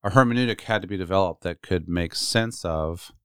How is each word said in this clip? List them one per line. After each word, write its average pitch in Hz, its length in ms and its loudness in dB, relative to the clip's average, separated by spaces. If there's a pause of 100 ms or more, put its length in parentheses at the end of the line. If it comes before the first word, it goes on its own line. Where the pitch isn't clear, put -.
A 101 60 0
hermeneutic 120 520 4
had 107 200 0
to 98 60 -12
be 101 80 -4
developed 92 460 0
that 87 200 -6
could 85 260 -2
make 87 260 -2
sense - 500 -2
of 82 460 -4 (140)